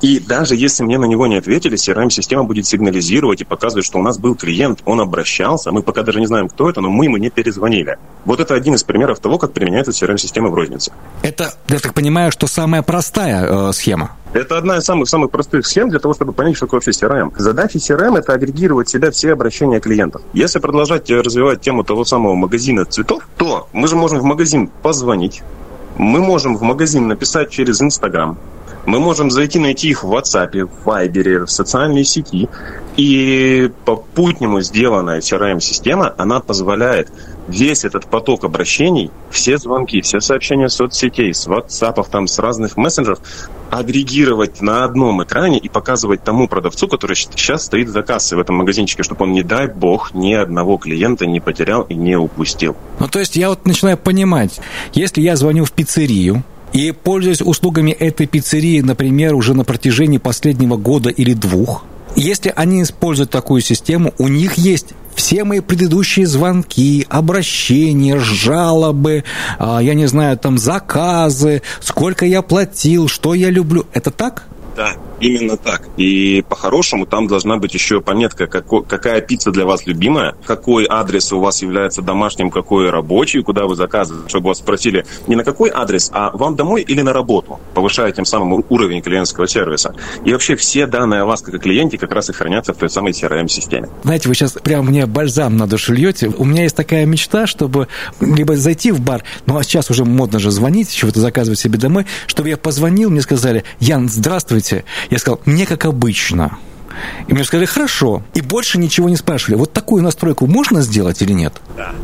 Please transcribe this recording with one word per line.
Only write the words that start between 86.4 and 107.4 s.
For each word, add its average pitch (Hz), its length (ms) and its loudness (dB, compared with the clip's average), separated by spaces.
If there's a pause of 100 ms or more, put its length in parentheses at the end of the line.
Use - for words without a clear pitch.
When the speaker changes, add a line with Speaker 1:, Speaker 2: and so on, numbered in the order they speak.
Speaker 1:
домой 175 280 0
или 143 200 0
на 135 100 2
работу, 120 460 -2 (160)
повышая 101 380 0
тем 95 120 -6
самым 95 280 -2
у-, 98 160 2
уровень 95 340 0
клиентского 90 460 -2
сервиса. 80 480 -2 (280)
И - 60 2
вообще 127 240 2
все 139 320 0
данные 117 360 0
о - 20 0
вас 110 180 0
как 92 140 -10
о - 20 -8
клиенте 107 400 0
как - 140 -6
раз 101 180 -2
и - 20 -6
хранятся 95 400 -2
в - 40 -16
той 82 120 -2
самой 95 260 -2
C 85 120 -4
R 78 60 -4
M-системе. 80 560 -4 (160)
Speaker 2:
Знаете, 151 240 0
вы 123 80 2
сейчас 135 160 2
прям 143 340 0
мне 135 200 4
бальзам 127 500 0
на 110 100 2
душу 107 260 0
льёте. 135 360 2
У - 160 0
меня 156 180 4
есть 165 140 0
такая 160 280 2
мечта, 160 440 2
чтобы 135 400 0 (320)
либо 151 360 2
зайти 160 360 2
в 151 80 0
бар, 123 240 -2 (220)
ну 135 100 2
а 147 80 0
сейчас - 260 0
уже 123 140 2
модно 120 340 2
же 104 140 2
звонить, 143 400 2
чего-то 110 260 0
заказывать 113 400 2
себе 110 220 0
домой, 180 260 2 (220)
чтобы 151 200 -2
я 156 80 -2
позвонил, 165 540 2
мне 151 120 2
сказали: 123 420 2 (160)
«Ян, 123 280 2
здравствуйте». 113 600 0 (400)
Я 123 100 0
сказал: 120 280 -2
«Мне 156 180 4
как 170 220 -2
обычно». 110 720 0 (680)
И - 60 -4
мне 139 100 4